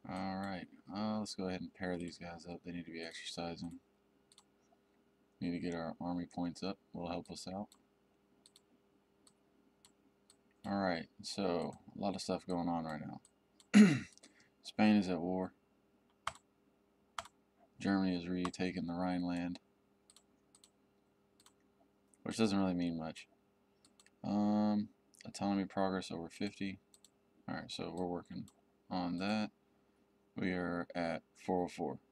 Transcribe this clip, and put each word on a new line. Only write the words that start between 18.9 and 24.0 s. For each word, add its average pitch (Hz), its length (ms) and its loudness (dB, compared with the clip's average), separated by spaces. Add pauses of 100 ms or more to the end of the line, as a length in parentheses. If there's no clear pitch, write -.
Rhineland, 87 640 0 (2750)
which - 140 -4
doesn't 101 220 4
really 92 160 4
mean 87 240 0
much. 80 280 -8 (960)